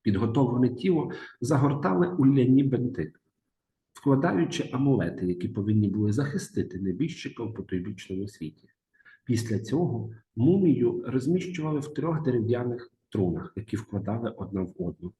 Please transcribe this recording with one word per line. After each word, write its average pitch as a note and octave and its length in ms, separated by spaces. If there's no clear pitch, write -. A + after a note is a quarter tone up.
Підготовлене A#2+ 680
тіло E3 420
загортали D3 680
у C#3 180
ляні C3+ 380
бенти, B2 500
вкладаючи D#3 800
амулети, B2 520
які F2+ 220
повинні G#2+ 420
були G#2 220
захистити C3+ 680
небіжчика F#2+ 640
в G#2+ 100
потойбічному F#2+ 760
світі. - 420
Після A2 340
цього B2+ 500
мумію B2 720
розміщували D#3 720
в - 140
трьох D#3 300
дерев'яних A#2+ 680
трунах, F2 460
які G#2+ 220
вкладали G#2+ 520
одна F#2+ 320
в F2+ 160
одну. F2 420